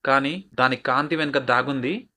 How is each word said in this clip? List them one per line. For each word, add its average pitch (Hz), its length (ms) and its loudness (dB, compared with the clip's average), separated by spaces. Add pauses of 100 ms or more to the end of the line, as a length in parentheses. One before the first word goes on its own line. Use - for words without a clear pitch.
కానీ 139 380 0 (100)
దాని 131 220 2
కాంతి 143 400 0
వెనుక 147 220 0
దాగుంది 131 680 -2 (100)